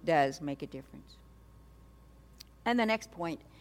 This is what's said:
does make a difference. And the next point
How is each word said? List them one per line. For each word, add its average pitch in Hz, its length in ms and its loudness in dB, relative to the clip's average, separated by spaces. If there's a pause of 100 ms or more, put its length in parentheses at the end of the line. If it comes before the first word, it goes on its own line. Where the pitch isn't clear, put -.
does 147 380 4
make 143 180 -6
a 147 60 -8
difference. - 500 -18 (1500)
And 240 120 2
the 233 60 4
next 220 260 0
point 165 300 -6 (200)